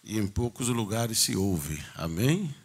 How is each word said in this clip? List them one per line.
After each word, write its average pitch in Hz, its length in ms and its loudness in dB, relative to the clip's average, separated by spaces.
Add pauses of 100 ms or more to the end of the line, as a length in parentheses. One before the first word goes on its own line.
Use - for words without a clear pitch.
E 110 160 -4
em 101 80 2
poucos 120 400 -2
lugares 113 540 0
se 104 160 2
ouve. 78 440 0 (140)
Amém? 139 580 0 (120)